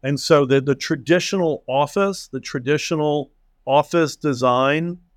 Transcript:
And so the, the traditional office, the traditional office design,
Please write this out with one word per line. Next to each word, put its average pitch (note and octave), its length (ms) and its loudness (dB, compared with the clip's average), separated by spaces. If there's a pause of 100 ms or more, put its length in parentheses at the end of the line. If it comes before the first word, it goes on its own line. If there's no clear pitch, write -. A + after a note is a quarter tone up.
And C#3 180 -2
so D3 260 4
the, C3+ 140 4
the C3+ 160 0
traditional D#3+ 920 -2
office, D3 600 -2
the C3 120 -10
traditional D3 920 -4 (340)
office D3 500 2
design, C#3 800 0 (200)